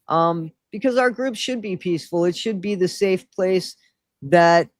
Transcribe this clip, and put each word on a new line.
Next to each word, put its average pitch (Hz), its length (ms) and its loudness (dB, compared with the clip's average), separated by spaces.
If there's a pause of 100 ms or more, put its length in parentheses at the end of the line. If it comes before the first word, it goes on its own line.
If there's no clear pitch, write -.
Um, 165 440 0 (180)
because 240 260 -2
our 247 140 2
group 247 260 -6
should 247 240 -6
be 202 160 -8
peaceful. 170 480 -4
It 175 120 0
should 214 240 -6
be 208 140 -4
the 180 140 0
safe 190 420 -2
place 185 460 -2 (460)
that 170 460 6 (120)